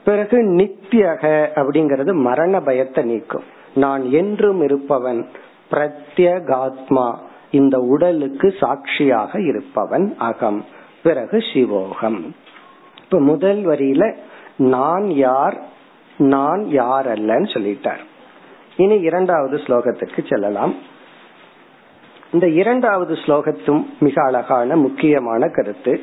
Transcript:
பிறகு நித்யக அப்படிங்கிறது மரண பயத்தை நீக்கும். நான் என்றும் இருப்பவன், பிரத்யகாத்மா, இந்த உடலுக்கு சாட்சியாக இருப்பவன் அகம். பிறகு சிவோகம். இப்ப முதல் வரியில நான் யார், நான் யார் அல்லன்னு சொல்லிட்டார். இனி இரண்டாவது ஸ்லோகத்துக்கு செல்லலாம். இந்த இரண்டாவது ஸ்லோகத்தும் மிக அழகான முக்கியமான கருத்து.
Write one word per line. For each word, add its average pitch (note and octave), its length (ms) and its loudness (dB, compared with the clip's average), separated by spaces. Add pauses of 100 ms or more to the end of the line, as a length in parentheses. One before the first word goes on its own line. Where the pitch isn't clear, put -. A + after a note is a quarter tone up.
பிறகு G#3 380 2 (120)
நித்யக F#3 720 2 (300)
அப்படிங்கிறது C#3+ 640 0
மரண D#3 420 2
பயத்தை C3+ 440 -2
நீக்கும். A#2 420 -6 (300)
நான் C#3 260 0 (100)
என்றும் G3 500 0
இருப்பவன், C3+ 580 -2 (480)
பிரத்யகாத்மா, C#3+ 1400 -2 (460)
இந்த C#3 240 4 (100)
உடலுக்கு D3+ 680 2
சாட்சியாக C3+ 880 -2
இருப்பவன் A2+ 640 -2 (160)
அகம். A2+ 380 -2 (400)
பிறகு D#3 440 0
சிவோகம். G#2 760 -2 (760)
இப்ப - 260 -2
முதல் F#3 420 2
வரியில C#3 400 2 (640)
நான் D3+ 380 0 (100)
யார், C3+ 400 0 (600)
நான் C#3+ 440 2 (100)
யார் C3 360 0
அல்லன்னு A2+ 420 0
சொல்லிட்டார். G#2 540 -6 (760)
இனி G3+ 220 4
இரண்டாவது E3 580 0
ஸ்லோகத்துக்கு B2 680 -2
செல்லலாம். G#2 480 -2 (1600)
இந்த F3 240 2
இரண்டாவது G3+ 640 0
ஸ்லோகத்தும் D3 680 0 (160)
மிக C#3+ 220 2
அழகான B2+ 560 0
முக்கியமான C3+ 720 2
கருத்து. B2 440 -2 (100)